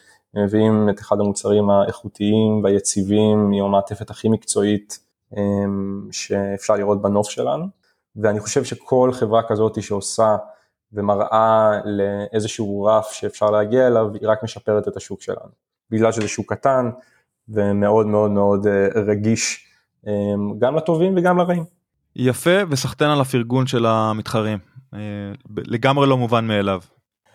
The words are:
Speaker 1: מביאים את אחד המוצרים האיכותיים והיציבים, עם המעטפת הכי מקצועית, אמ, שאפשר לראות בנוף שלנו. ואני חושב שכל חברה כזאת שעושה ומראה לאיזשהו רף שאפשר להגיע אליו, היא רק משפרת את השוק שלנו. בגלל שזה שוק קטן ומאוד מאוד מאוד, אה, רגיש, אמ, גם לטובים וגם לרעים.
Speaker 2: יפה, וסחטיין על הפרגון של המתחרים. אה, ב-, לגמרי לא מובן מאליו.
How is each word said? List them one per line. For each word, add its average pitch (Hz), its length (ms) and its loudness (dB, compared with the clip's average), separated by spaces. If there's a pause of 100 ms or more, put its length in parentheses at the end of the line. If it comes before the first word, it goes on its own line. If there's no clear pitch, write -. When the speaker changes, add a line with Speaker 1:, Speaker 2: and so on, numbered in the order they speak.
(340)
Speaker 1:
מביאים 107 540 2
את 101 120 -2
אחד 104 200 0
המוצרים 104 500 0
האיכותיים 104 960 0
והיציבים, 101 880 2
עם 98 120 0
המעטפת 98 460 -2
הכי - 180 -4
מקצועית, 104 680 -2 (380)
אמ, 101 720 -4
שאפשר 101 640 -2
לראות 101 280 0
בנוף 104 280 2
שלנו. 131 360 -4 (500)
ואני 107 240 0
חושב 127 240 -2
שכל 127 480 0
חברה 113 360 0
כזאת 107 340 0
שעושה 107 540 0 (560)
ומראה 107 920 2
לאיזשהו 101 1000 -4
רף 107 280 2
שאפשר 107 380 -2
להגיע 107 360 2
אליו, 113 200 4 (140)
היא 107 80 -2
רק 107 140 0
משפרת 107 460 -2
את 101 80 -4
השוק - 260 -12
שלנו. - 280 -10 (400)
בגלל 110 220 2
שזה 104 160 -4
שוק - 240 -6
קטן 127 380 0 (580)
ומאוד 104 580 2
מאוד 107 240 2
מאוד, 101 360 2
אה, 98 220 2 (180)
רגיש, 107 600 -2 (400)
אמ, 101 520 -4
גם 127 180 0
לטובים 170 400 0
וגם 180 220 2
לרעים. 175 260 0 (520)
Speaker 2:
יפה, 127 340 0 (200)
וסחטיין 139 400 0
על 147 100 2
הפרגון 127 460 0
של 120 200 0
המתחרים. 110 720 0 (360)
אה, 101 40 -14 (520)
ב-, 107 160 -8
לגמרי 135 400 2
לא 135 100 4
מובן 117 300 0
מאליו. 98 340 0 (540)